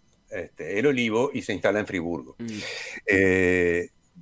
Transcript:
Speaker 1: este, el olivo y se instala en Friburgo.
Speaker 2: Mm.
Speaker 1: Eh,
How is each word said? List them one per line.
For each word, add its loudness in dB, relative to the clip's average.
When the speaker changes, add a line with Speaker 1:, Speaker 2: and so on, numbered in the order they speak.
Speaker 1:
este, -6
el 2
olivo 0
y -6
se -6
instala 2
en -2
Friburgo. -6
Speaker 2:
Mm. -10
Speaker 1:
Eh, 4